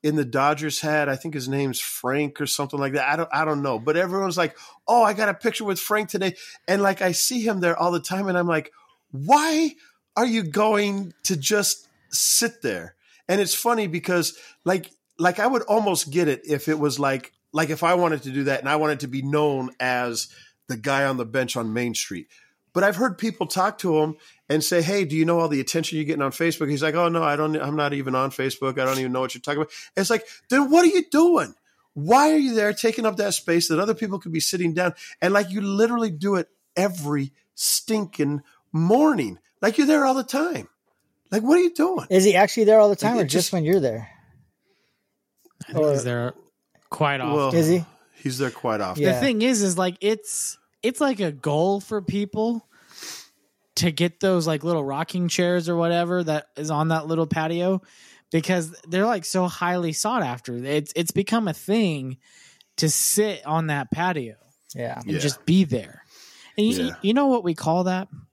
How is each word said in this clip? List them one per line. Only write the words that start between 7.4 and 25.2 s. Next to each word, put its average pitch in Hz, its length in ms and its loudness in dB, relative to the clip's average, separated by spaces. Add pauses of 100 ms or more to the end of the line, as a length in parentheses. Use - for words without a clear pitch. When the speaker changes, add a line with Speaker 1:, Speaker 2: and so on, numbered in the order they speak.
Speaker 1:
him 214 200 0
there 170 160 2
all 175 140 2
the 170 100 0
time, 190 280 -4
and 180 100 0
I'm 175 100 0
like, 156 240 -2 (380)
"Why 294 640 2 (420)
are 233 100 2
you 226 160 0
going 202 680 0 (120)
to 185 120 -2
just 196 520 -2 (220)
sit - 520 0
there?" 90 320 -6 (340)
And 190 120 2
it's 196 140 0
funny 226 340 0
because, 170 500 -2 (260)
like, 175 260 -2 (280)
like, 175 200 2
I 214 80 2
would 247 160 2
almost 208 480 0
get 160 180 2
it 135 180 -2
if 147 220 -2
it 156 100 0
was 143 200 0
like, 135 340 -2 (200)
like, 151 180 0
if 156 120 -4
I 170 120 4
wanted 165 280 2
to 135 80 -8
do 139 140 -2
that 135 160 0
and 131 80 -6
I 151 80 2
wanted 151 240 0
to 139 80 -8
be 131 140 -6
known 139 480 0 (100)
as 123 480 -2 (400)
the 127 80 -6
guy 139 280 0
on 135 120 -2
the 123 100 -6
bench 123 300 -4
on 113 160 -4
Main 120 220 -4
Street. - 340 -8 (460)
But 185 100 2
I've 196 120 2
heard 208 220 -2
people 196 280 -4
talk 196 320 -2
to 165 200 2
him 156 180 0 (320)
and 156 140 0
say, 170 200 2
"Hey, 196 220 0
do 147 120 -4
you 151 80 2